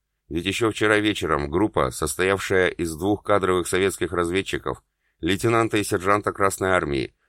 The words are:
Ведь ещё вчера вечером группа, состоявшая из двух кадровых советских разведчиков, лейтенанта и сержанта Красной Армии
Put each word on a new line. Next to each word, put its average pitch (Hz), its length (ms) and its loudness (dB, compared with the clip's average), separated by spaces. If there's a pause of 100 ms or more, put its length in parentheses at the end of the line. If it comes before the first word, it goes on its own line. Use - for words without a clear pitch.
(300)
Ведь 80 160 -6
ещё 104 260 0
вчера 107 260 2
вечером 82 520 0
группа, 80 420 0
состоявшая 92 800 0
из 82 260 -4
двух 95 280 0
кадровых 92 440 2
советских 92 440 0
разведчиков, 87 720 -2 (380)
лейтенанта 113 560 0
и 104 60 2
сержанта 98 500 0
Красной 98 380 0
Армии 73 440 0 (140)